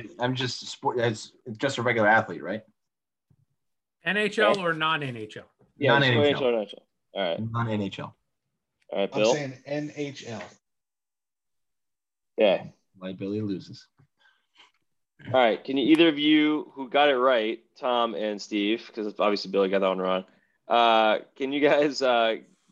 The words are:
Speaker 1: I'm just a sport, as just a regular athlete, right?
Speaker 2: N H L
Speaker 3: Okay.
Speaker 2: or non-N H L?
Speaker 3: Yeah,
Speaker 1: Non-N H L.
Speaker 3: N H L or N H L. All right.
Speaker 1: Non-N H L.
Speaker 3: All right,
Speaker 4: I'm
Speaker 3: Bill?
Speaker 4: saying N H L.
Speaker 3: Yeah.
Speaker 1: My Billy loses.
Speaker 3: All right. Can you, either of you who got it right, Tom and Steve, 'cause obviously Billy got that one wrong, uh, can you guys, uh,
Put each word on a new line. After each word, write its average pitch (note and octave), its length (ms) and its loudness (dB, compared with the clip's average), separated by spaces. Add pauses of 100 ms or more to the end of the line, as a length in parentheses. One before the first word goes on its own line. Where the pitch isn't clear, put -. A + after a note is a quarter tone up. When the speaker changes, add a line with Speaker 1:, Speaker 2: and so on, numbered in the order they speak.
(180)
Speaker 1:
I'm B2 160 0
just B2+ 280 -4
a G#2 40 -14
sport, - 320 -4
as A#2 340 -2 (260)
just C3+ 200 -2
a A#2+ 40 -4
regular A2+ 260 4
athlete, G#2 340 2
right? G2 200 -8 (1400)
Speaker 2:
N F3+ 120 0
H G#3 220 0
L G#3+ 140 4
Speaker 3:
Okay. G3+ 100 2
Speaker 2:
or E3+ 120 0
non-N D#3 420 -2
H G#2+ 200 -12
L? A2 80 -16 (340)
Speaker 3:
Yeah, C3+ 140 2
Speaker 1:
Non-N C#3 200 4
H A#2+ 40 4
L. C3 80 4
Speaker 3:
N - 20 4 (100)
H C3+ 60 -4
L - 60 -2
or A#2+ 60 2
N A2 80 -2
H G2+ 140 -10
L. - 60 -20 (320)
All G2 160 -2
right. A2+ 220 -4
Speaker 1:
Non-N A2+ 300 -2
H F#2+ 160 -6
L. - 180 -14 (760)
Speaker 3:
All F#2 60 -4
right, G2 140 -2
Speaker 4:
I'm G#2 80 -2
Speaker 3:
Bill? A2+ 140 4
Speaker 4:
saying C3+ 200 -6 (120)
N D3 300 -8
H C#3+ 300 -10
L. A2 160 -10 (2000)
Speaker 3:
Yeah. G2 260 4 (340)
Speaker 1:
My F#2 140 -10
Billy G2 280 -6
loses. F#2+ 460 -8 (1400)
Speaker 3:
All A#2+ 60 -6
right. B2 300 2
Can C3+ 160 -6
you, A#2+ 140 0
either E3 160 6
of D3 100 0
you D3+ 560 2
who C3+ 160 -12
got D3 180 4
it C#3 80 2
right, A#2+ 440 0 (180)
Tom A#2+ 360 0
and G#2 260 -6
Steve, G#2+ 540 -4
'cause G#2 240 -8
obviously G2+ 320 -2
Billy G2 200 2
got G2 100 0
that G2 80 0
one F#2 100 -2
wrong, F#2 260 -2 (440)
uh, A2+ 500 4 (180)
can C3+ 160 -6
you C#3+ 80 -4
guys, C#3+ 420 2
uh, A#2 340 2 (360)